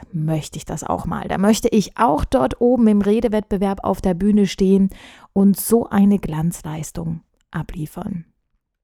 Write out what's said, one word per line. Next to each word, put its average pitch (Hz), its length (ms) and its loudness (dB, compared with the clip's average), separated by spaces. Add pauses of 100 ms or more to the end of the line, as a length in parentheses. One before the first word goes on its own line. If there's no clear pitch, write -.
(140)
möchte 156 420 -4
ich - 80 -12
das - 220 -10
auch - 200 -4
mal. - 220 -8
Da - 100 -4
möchte 208 300 2
ich - 300 0
auch 285 260 2
dort 254 380 -2
oben 240 260 4
im 208 140 4
Redewettbewerb 208 840 -2
auf 190 160 -2
der 185 140 0
Bühne 202 340 2
stehen 190 440 2 (420)
und 196 260 4
so - 300 0
eine 202 300 4
Glanzleistung 160 1000 -6 (320)
abliefern. 165 720 -8 (600)